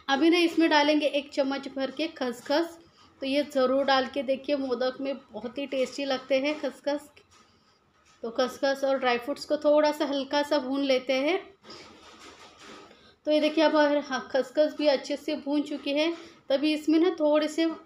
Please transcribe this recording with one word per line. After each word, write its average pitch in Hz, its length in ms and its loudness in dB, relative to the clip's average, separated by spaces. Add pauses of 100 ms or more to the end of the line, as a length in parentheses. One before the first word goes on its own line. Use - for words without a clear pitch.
अभी 277 220 4
ना 349 80 4
इसमें 330 320 2
डालेंगे 294 360 4
एक 277 260 -4
चम्मच 277 360 -2
भर 269 220 -6
के 311 180 -6
खसखस, 285 720 -4 (420)
तो 277 60 -6
ये 277 160 2 (120)
ज़रूर 269 300 2
डाल 262 220 4
के 285 160 -6
देखिए, 269 340 -2
मोदक 254 440 -4
में 269 160 -6 (160)
बहुत 233 260 -12
ही 285 80 -6
टेस्टी 269 380 -4
लगते 269 340 -2
हैं 294 220 -2
खसखस। 285 480 -6 (1120)
तो 233 80 -8
खसखस 269 540 -2
और 269 140 0
ड्राई 247 200 0
फ्रूट्स 269 260 -8
को 302 120 0
थोड़ा 302 360 4
सा 302 120 -4
हल्का 277 380 -2
सा 294 160 0
भून 269 240 -4
लेते 262 300 0
हैं। 294 260 0 (1900)
तो 294 40 0
ये 302 100 4
देखिए 302 240 2
अब 302 120 4
हमारे, 294 240 4
हाँ, 262 320 -6
खसखस 285 460 0
भी 294 80 -2
अच्छे 277 300 0
से 302 200 -6
भून 277 260 -2
चुकी 285 300 -6
है। 311 200 0 (360)
तभी 285 260 0
इसमें 302 240 2
ना 349 120 4
थोड़े 302 380 2
से 330 220 -2 (160)